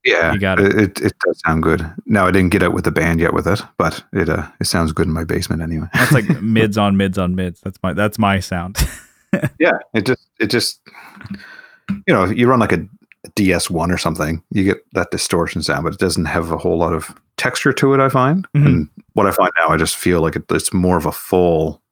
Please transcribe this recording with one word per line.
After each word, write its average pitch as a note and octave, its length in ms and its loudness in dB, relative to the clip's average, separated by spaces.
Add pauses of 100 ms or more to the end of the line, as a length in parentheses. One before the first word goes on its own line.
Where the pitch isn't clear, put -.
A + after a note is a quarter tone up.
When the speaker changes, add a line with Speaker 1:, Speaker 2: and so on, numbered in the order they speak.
Speaker 1:
Yeah, E2+ 280 2
Speaker 2:
You F#2+ 80 -2
got F#2+ 180 0
it. G2+ 160 4
Speaker 1:
it, G#2 40 2
it, G2+ 240 0
it - 100 0 (140)
does - 180 -2
sound D#2+ 180 0
good. D#2+ 220 2 (220)
Now, G2 200 2
I F2+ 40 4
didn't F#2 220 4
get F#2+ 100 2
out F2+ 100 2
with F2+ 120 -2
the F2+ 60 2
band E2 300 0
yet E2+ 140 2
with E2 120 -2
it, F#2+ 140 0 (160)
but - 260 -2 (120)
it, F2+ 160 0
uh, D#2 160 -2 (120)
it - 60 -6
sounds E2 280 0
good E2+ 140 0
in D#2+ 60 -2
my E2 120 -4
basement E2 380 -4
anyway. E2 280 -6
<laughs> - 40 -16
Speaker 2:
That's A#2+ 180 2
like C#3 300 2
mids A2 360 2
on G2+ 180 2
mids G2 220 0
on F2+ 160 -2
mids. F#2 260 -6
That's - 220 -12
my, F#2 100 -2
that's G#2 260 -2
my G2 220 2
sound. F#2 420 -8
<laughs> - 60 0 (720)
Speaker 1:
Yeah, E3 180 2 (160)
it G#2+ 120 0
just, B2+ 200 -2 (140)
it A2 60 0
just, - 340 -2 (1300)
you F3 80 4
know, F#2+ 100 4
you A#2 240 2
run, B2+ 120 4
like, G#2 120 2
a E2+ 120 -2 (520)
D F#2+ 160 2
S E2+ 180 0
one E2+ 220 -2
or E2+ 60 0
something, D#2+ 520 -4
you F#2+ 140 0
get F#2+ 140 2 (160)
that F2+ 160 -2
distortion E2+ 520 -2
sound, D2 220 -2
but E2+ 80 -4
it - 80 -10
doesn't F2 240 0
have E2 260 -4
a D#2 80 -2
whole F2 200 -2
lot E2+ 160 0
of - 200 -8 (220)
texture - 380 0
to C#3 200 2
it, C3+ 60 2
I C3+ 80 4
find. C3+ 380 0 (100)
Speaker 2:
Mm-hmm. C#3+ 100 4
Speaker 1:
And E2+ 220 2 (240)
what G2+ 140 2
I F#2+ 40 4
find F2+ 280 2
now, D#2+ 100 2
I D#2+ 80 2
just D#2+ 200 -2
feel F2 240 2
like D#2+ 140 0
it, D#2+ 160 -6
it's D#2+ 220 0
more F2+ 240 2
of D#2 100 0
a D#2 60 -2
full E2 680 0 (120)